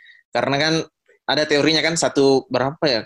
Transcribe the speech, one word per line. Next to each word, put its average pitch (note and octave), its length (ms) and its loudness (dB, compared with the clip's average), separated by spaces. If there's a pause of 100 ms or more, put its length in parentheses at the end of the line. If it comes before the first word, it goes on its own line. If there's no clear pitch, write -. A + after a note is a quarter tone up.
(280)
Karena B2 300 -2
kan D#3 160 0 (500)
ada C#3 200 -2
teorinya D3+ 360 2
kan D#3+ 140 -2
satu C3+ 540 2
berapa C3 340 -4
ya? B2+ 240 0